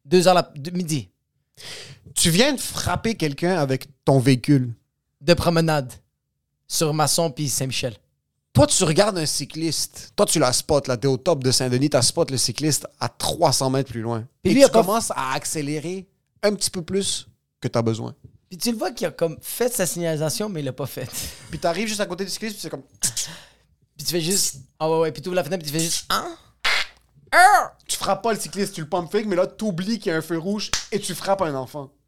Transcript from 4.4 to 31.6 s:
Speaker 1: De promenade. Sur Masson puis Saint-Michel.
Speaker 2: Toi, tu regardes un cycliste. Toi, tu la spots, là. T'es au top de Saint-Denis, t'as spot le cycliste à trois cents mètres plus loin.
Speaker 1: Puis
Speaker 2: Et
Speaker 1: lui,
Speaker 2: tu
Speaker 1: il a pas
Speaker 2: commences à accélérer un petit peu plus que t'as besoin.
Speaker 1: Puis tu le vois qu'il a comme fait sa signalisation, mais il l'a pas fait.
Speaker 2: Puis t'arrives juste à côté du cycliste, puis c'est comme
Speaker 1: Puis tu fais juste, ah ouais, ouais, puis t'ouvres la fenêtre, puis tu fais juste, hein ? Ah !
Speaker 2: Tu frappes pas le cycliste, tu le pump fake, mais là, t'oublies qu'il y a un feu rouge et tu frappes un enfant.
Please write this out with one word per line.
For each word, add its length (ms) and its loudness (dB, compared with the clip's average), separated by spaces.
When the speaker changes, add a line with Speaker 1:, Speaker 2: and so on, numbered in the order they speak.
Speaker 1:
De 120 4
promenade. 580 2
Sur 260 0
Masson 380 2
puis 180 -4
Saint-Michel. 460 -4
Speaker 2:
Toi, 140 8
tu 160 2
regardes 340 4
un 80 -2
cycliste. 920 -6
Toi, 100 2
tu 140 0
la 140 4
spots, 340 0
là. 100 -2
T'es 100 -2
au 100 2
top 260 0
de 80 2
Saint-Denis, 400 0
t'as 100 4
spot 300 0
le 60 -4
cycliste 500 -2
à 100 -2
trois 420 0
cents 180 0
mètres 220 0
plus 100 -6
loin. 240 -4
Speaker 1:
Puis 80 2
Speaker 2:
Et 40 4
Speaker 1:
lui, 60 8
Speaker 2:
tu 40 10
Speaker 1:
il 40 4
a 0 -
pas 140 6
Speaker 2:
commences 280 0
à 220 -4
accélérer 720 -6
un 100 2
petit 180 -4
peu 100 -6
plus 460 -4
que 60 -4
t'as 140 0
besoin. 320 -2
Speaker 1:
Puis 80 -18
tu 140 -2
le 60 -4
vois 140 -4
qu'il 140 -6
a 60 -2
comme 300 -2
fait 320 -2
sa 120 0
signalisation, 600 -2
mais 140 -6
il 40 -6
l'a 80 -4
pas 120 -6
fait. 220 -10
Speaker 2:
Puis 100 -10
t'arrives 280 0
juste 120 -6
à 60 0
côté 180 -8
du 80 -8
cycliste, 240 -8
puis 60 -14
c'est 80 -10
comme 140 -12
Speaker 1:
Puis 1040 -10
tu 60 -4
fais 100 -2
juste, 340 0
ah 100 -2
ouais, 100 2
ouais, 120 0
puis 100 -12
t'ouvres 140 -6
la 80 2
fenêtre, 200 -4
puis 80 -8
tu 60 -4
fais 60 0
juste, 260 -4
hein ? 200 -2
Ah ! 400 6
Speaker 2:
Tu 100 -4
frappes 260 -2
pas 100 2
le 60 -4
cycliste, 340 -4
tu 80 -10
le 60 -8
pump 240 -2
fake, 140 0
mais 100 0
là, 120 4
t'oublies 520 -4
qu'il 120 -2
y 40 0
a 20 2
un 40 0
feu 160 -4
rouge 340 -4
et 60 0
tu 140 -6
frappes 280 0
un 140 0
enfant. 360 -10